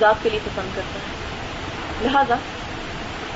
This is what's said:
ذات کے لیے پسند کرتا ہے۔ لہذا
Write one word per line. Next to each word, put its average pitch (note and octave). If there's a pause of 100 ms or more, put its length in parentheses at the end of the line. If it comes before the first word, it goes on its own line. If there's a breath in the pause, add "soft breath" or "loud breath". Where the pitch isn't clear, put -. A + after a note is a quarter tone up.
ذات G#3+
کے A#3+
لیے G#3+
پسند F#3+
کرتا -
ہے۔ -
لہذا C4+ (1000)